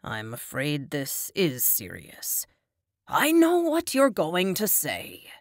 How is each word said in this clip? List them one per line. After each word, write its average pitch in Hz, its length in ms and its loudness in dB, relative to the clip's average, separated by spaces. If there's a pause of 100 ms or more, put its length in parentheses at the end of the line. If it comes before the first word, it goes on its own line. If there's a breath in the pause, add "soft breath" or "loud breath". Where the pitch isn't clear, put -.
I'm 110 300 -8
afraid 135 580 -4
this - 440 -6
is 139 300 0
serious. - 800 -4 (600)
I - 240 2
know 330 280 6
what 330 340 0
you're 269 160 4
going 180 460 0
to 208 120 -2
say. - 640 -4 (120)